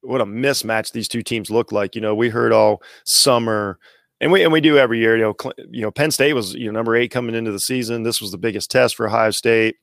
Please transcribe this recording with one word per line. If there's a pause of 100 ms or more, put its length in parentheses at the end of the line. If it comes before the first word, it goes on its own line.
what
a
mismatch
these
two
teams
look
like.
You
know,
we
heard
all (240)
summer, (420)
and
we,
and
we
do
every
year,
you
know,
Cl-, (180)
you
know,
Penn
State
was,
you
know,
number
eight
coming
into
the
season.
This
was
the
biggest
test
for
Ohio
State